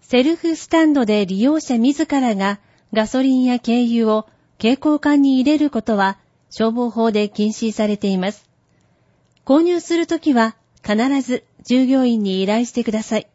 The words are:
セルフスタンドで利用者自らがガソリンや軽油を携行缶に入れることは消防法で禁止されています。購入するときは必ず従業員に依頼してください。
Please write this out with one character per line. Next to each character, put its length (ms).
セ 200
ル 140
フ 180
ス 140
タ 160
ン 80
ド 120
で 220
利 140
用 180
者 200
自 280
ら 300
が 240
ガ 160
ソ 140
リ 120
ン 80
や 160
軽 240
油 320
を 140
携 180
行 220
缶 200
に 200
入 100
れ 80
る 100
こ 140
と 160
は 200
消 220
防 180
法 240
で 160
禁 220
止 220
さ 160
れ 80
て 100
い 100
ま 160
す。 160
購 160
入 200
す 160
る 100
と 120
き 140
は 240
必 380
ず 240
従 200
業 220
員 160
に 200
依 40
頼 180
し 80
て 120
く 80
だ 100
さ 160
い。 160